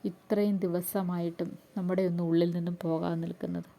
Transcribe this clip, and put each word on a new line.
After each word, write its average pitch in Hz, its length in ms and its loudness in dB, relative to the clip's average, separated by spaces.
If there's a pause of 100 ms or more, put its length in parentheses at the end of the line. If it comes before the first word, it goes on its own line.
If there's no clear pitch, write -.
ഇത്രയും 208 540 0
ദിവസമായിട്ടും 175 920 -2 (220)
നമ്മുടെ 185 360 0
ഒന്നും 175 180 0
ഉള്ളിൽ 170 260 6
നിന്നും 175 300 -2
പോകാതെ 165 420 0
നിൽക്കുന്നത്. 175 440 -6 (120)